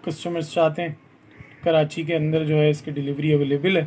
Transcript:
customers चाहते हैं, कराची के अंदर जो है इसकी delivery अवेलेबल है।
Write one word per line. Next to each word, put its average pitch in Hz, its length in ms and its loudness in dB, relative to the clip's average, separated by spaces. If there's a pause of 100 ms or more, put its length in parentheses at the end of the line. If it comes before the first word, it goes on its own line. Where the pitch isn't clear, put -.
customers 165 480 -6
चाहते 160 280 2
हैं, 156 160 -6 (640)
कराची 160 420 2
के 170 80 -4
अंदर 156 320 0
जो 151 100 0
है 151 140 4
इसकी 147 220 -4
delivery 143 420 -2
अवेलेबल 143 440 2
है। 156 100 2